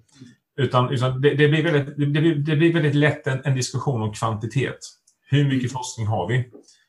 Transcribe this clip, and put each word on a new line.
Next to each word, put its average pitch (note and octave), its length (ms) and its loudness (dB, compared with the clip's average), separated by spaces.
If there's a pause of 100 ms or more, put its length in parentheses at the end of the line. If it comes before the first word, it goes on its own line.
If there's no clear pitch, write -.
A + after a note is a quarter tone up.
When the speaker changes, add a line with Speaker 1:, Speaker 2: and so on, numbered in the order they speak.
(580)
Speaker 1:
Utan, B2+ 320 0
utan C3 320 -2
det, C#3+ 140 4
det D3 140 4
blir D#3+ 140 2
väldigt, D3 340 0
det, C#3+ 80 0
det D3 160 0
blir, E3 140 4
det D3 200 -2
blir D#3+ 180 4
väldigt D3+ 220 2
lätt D3 320 2
en, C3 160 -4
en C3+ 120 0
diskussion B2+ 460 -2
om G#2+ 120 -4
kvantitet. A2 680 -4 (500)
Hur C#3+ 140 4
mycket C3 280 0
Speaker 2:
Mm. - 20 -14
Speaker 1:
forskning A#2 340 -6
har F#2+ 200 -2
vi? A#2 80 -2 (540)